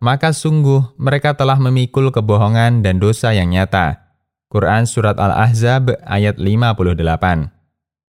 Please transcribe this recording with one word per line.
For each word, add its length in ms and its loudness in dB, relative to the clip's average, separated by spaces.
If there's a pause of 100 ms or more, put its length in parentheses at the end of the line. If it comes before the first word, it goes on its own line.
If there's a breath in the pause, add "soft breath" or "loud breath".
maka 240 0
sungguh 720 0
mereka 320 0
telah 240 0
memikul 560 0
kebohongan 720 2
dan 160 2
dosa 320 0
yang 160 0
nyata." 560 -2 (460)
Quran 320 0
Surat 320 -2
Al-Ahzab 880 0
ayat 320 -2
lima 400 0
puluh 160 0
delapan. 560 -2 (680)